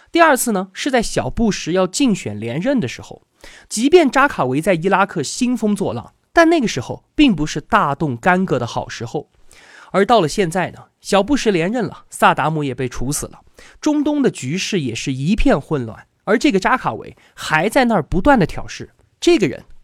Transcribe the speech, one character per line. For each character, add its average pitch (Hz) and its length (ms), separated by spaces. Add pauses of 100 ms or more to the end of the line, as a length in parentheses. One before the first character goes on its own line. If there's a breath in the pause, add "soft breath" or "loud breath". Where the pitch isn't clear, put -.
(100)
第 339 100
二 320 140
次 233 180
呢， 190 200
是 - 180
在 247 120
小 - 260
布 220 240
什 - 200
要 185 140
竞 220 280
选 104 260
连 117 180
任 247 220
的 123 80
时 - 140
候。 - 200 (460 loud breath)
即 240 220
便 330 200
扎 277 160
卡 165 200
维 135 160
在 208 100
伊 185 160
拉 190 160
克 175 180
兴 247 320
风 208 220
作 175 160
浪， 120 220 (180)
但 330 160
那 339 100
个 240 80
时 - 140
候 - 240 (100)
并 269 220
不 151 100
是 - 140
大 165 340
动 135 220
干 185 300
戈 160 120
的 120 80
好 - 220
时 - 160
候。 - 240 (640 loud breath)
而 196 140
到 226 160
了 156 40
现 180 240
在 165 200
呢， - 160 (160)
小 202 200
布 254 140
什 226 140
连 175 200
任 233 140
了， - 240
萨 190 260
达 143 140
姆 156 160
也 127 100
被 127 140
处 123 240
死 - 140
了， - 140 (380 loud breath)
中 302 240
东 294 200
的 226 80
局 131 260
势 190 240
也 120 140
是 139 180
一 139 240
片 208 240
混 135 240
乱， - 220 (180)
而 214 140
这 302 120
个 196 80
扎 233 200
卡 135 160
维 - 200 (200 soft breath)
还 156 340
在 254 160
那 233 100
儿 170 80
不 - 200
断 269 160
的 165 80
挑 - 200
事， - 280 (260)
这 349 160
个 202 100
人 - 180 (200)